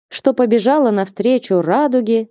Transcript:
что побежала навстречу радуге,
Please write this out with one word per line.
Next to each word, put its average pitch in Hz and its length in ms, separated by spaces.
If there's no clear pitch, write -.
что - 260
побежала 240 560
навстречу 202 720
радуге, 226 720